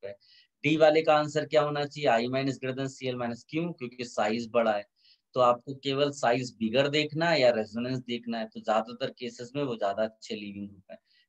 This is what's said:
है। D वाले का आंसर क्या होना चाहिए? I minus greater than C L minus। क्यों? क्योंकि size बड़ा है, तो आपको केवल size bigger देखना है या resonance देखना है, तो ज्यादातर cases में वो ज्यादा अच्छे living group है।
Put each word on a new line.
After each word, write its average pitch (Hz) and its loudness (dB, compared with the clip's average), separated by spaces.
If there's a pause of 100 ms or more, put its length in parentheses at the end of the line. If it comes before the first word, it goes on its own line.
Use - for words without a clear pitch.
है। 101 -14 (460)
D 151 4
वाले 156 8
का 156 6
आंसर 151 0
क्या 151 2
होना 147 0
चाहिए? 127 2
I 127 -4
minus 135 -2
greater 131 -6
than 135 -4
C 127 -6
L 123 -6
minus। 120 -8
क्यों? 170 -4
क्योंकि 123 -10
size 113 -2
बड़ा 113 2
है, 104 -4 (480)
तो 131 -2
आपको 123 2
केवल 139 0
size 127 0
bigger 117 2
देखना 151 0
है 151 2
या 123 6
resonance 117 -2
देखना 117 -6
है, 110 -6
तो 113 -14
ज्यादातर 117 -2
cases 120 -12
में 147 -2
वो 123 -4
ज्यादा 104 -2
अच्छे 110 -8
living 101 -10
group 92 -20
है। 92 -18 (320)